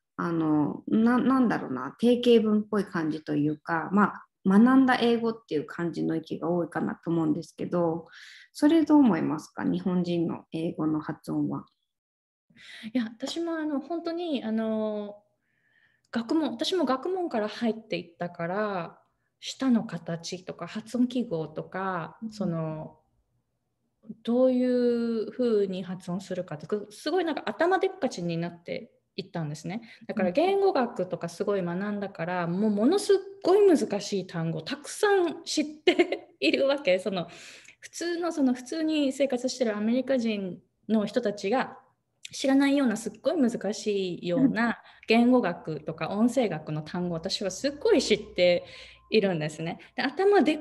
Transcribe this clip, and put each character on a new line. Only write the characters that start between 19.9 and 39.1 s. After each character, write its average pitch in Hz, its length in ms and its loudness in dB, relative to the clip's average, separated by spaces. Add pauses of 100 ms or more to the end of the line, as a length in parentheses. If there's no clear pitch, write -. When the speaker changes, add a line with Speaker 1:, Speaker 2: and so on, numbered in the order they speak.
Speaker 2:
と - 100 -12
か 170 120 -12
発 214 300 -10
音 247 100 2
記 247 180 -2
号 160 240 -4
と 160 160 -10
か、 185 580 -6
Speaker 1:
う 226 40 -8
ん。 220 60 -12
Speaker 2:
そ 190 140 -4
の、 160 520 -6 (1200)
ど 247 240 2
う 262 60 4
い 254 120 2
う 240 680 0
ふ 233 300 0
う 202 60 2
に 185 160 -4
発 180 280 -10
音 180 100 -4
す 190 140 -10
る 180 100 -6
か 156 120 -10
と 156 100 -14
か、 214 120 -2 (120)
す - 200 -10
ご 359 100 0
い 349 40 0
な 320 80 -2
ん - 20 -8
か - 120 -8
頭 349 320 2
で 381 100 2
っ - 20 -8
か 277 180 -2
ち 185 140 -8
に 170 160 -2
な 170 100 -2
っ 170 140 -14
て - 280 -8 (260)
い 196 60 -6
っ 180 80 -20
た 170 120 -6
ん 147 80 -6
で 147 40 -8
す - 140 -10
ね。 208 140 -8 (240)
だ 190 80 -8
か 202 80 -2
ら 185 80 2
言 370 280 2
語 392 140 4
学 233 340 -2
と 175 120 -6
か 170 100 -6
す - 160 -8
ご 202 140 0
い 185 40 -2
学 180 280 -4
ん 208 100 -6
だ 196 80 -6
か 165 160 -10
ら、 180 200 -2
Speaker 1:
う 170 40 -2
ん。 170 40 -2
Speaker 2:
も 202 160 2
う - 20 4
も 208 160 2
の 359 120 4
す 403 160 4
っ - 20 8 (260)
ご 359 140 4
い 415 100 8
難 269 340 4
し 196 200 -4
い 180 60 -6
単 165 240 -4
語 160 120 -6
た 262 140 -8
く - 120 -14
さ - 260 0
ん 349 300 0
知 - 160 -2
っ - 40 0 (200)
て - 560 0
い 285 100 2
る 269 160 2
わ 285 120 0
け。 185 200 2
そ 196 120 -6
の、 185 180 -6 (520)
普 - 100 -20
通 339 280 -6
の、 339 140 -2
そ 320 100 -2
の、 254 120 4
普 254 100 -8
通 320 180 -6
に 302 300 0